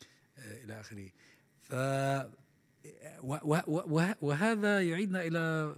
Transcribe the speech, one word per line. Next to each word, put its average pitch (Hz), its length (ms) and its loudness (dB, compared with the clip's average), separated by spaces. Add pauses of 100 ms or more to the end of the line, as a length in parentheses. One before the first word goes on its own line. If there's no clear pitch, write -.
(380)
آه، 117 260 -16
إلى 107 160 -10
آخره. 101 300 -14 (540)
ف-، - 100 -10 (1500)
و-، 139 200 -4
و-، 151 240 4
و-، 160 320 0
و-، 170 220 4
وهذا 202 600 4
يعيدنا 180 460 0
إلى 160 500 0